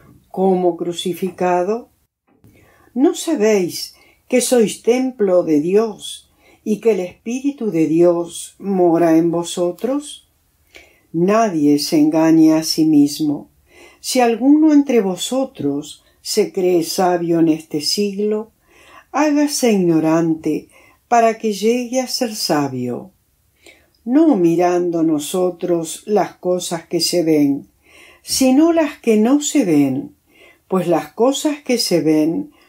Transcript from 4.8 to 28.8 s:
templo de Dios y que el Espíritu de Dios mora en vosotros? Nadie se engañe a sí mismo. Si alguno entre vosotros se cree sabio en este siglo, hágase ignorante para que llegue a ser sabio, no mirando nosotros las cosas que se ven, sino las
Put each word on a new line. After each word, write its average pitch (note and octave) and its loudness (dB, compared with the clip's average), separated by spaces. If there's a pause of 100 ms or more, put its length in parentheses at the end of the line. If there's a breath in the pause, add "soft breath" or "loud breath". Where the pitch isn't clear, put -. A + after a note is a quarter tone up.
templo A3 2
de D#3 2
Dios G3 -2 (320 soft breath)
y G#3+ -2
que A3+ 2
el F#3+ -2
Espíritu A#3 -6
de D#3+ 0
Dios E3+ 0
mora F3 2
en E3 2
vosotros? F3 -6 (840 soft breath)
Nadie E3+ 2
se D#3+ -2
engañe D#3+ 4
a D#3+ 0
sí D#3+ -2
mismo. D3 0 (480 soft breath)
Si - -2
alguno C4+ 4
entre C#4 2
vosotros F3+ -6 (180)
se F#3 -2
cree F3+ 0
sabio E3+ 0
en E3 4
este D#3 -4
siglo, G#3 -4 (580 soft breath)
hágase D4 0
ignorante D#3+ 0 (400 soft breath)
para A3+ 2
que A3 -4
llegue A#3 -2
a B3+ -2
ser G#3+ -6
sabio, B2+ -4 (920 soft breath)
no C#4 4
mirando F3 2
nosotros E3+ -2
las G3+ -2
cosas F3+ -6
que E3+ -4
se F3 0
ven, D3 2 (560 soft breath)
sino C4+ 2
las D#4+ -2